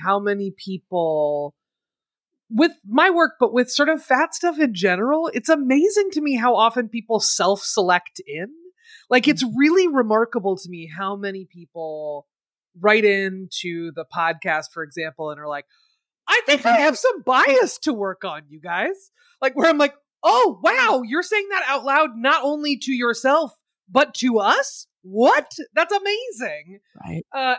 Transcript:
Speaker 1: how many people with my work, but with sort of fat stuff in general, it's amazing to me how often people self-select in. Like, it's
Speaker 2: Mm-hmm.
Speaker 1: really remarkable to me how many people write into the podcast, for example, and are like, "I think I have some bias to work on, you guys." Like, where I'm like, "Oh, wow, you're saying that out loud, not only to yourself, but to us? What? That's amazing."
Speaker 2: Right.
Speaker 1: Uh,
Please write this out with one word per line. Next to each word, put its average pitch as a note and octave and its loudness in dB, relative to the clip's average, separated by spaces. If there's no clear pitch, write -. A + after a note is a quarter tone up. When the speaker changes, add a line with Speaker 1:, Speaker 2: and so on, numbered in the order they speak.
Speaker 1:
how F#3+ 0
many G3+ -4
people D#3 -4
with D4 2
my D4 4
work, E4 2
but A3 2
with B3 2
sort D4 2
of D#4 -2
fat C#4 0
stuff E4+ -2
in C4+ 2
general, G#3 0
it's - -10
amazing D#4+ 2
to D#4 -2
me C#4+ -2
how A#3 2
often A3+ 2
people A3+ -4
self-select F#3 0
in. D#3+ -8
Like, B3+ 4
it's C#4+ 2
Speaker 2:
Mm-hmm. A3 -6
Speaker 1:
really E4+ 4
remarkable A3+ 0
to F3 -16
me E3+ -14
how G3 -8
many G3 -10
people D#3 -12
write G#3+ 2
into F#3+ -4
the D#3 -12
podcast, E3 -4
for E3 -12
example, D#3 -10
and D3 -14
are D3+ -12
like, C#3+ -10
"I G#4+ 2
think D4 0
I F4 6
have C#4+ 2
some G#4+ 0
bias C#4 2
to D4+ -2
work G3 -6
on, D#3 -8
you D3+ -20
guys." F#3+ -6
Like, C4 0
where D#4+ 4
I'm D4+ 4
like, C#4+ 2
"Oh, F#4+ 4
wow, G#4+ 2
you're C#4 -2
saying G4+ -2
that F#4 -2
out C4+ -2
loud, C#4 2
not C4 2
only D4 -2
to C4 -6
yourself, B3+ 0
but C4+ 2
to A#3 0
us? D4+ 0
What? B3 2
That's E4+ 0
amazing." B3 -6
Speaker 2:
Right. E3 -10
Speaker 1:
Uh, C4 -2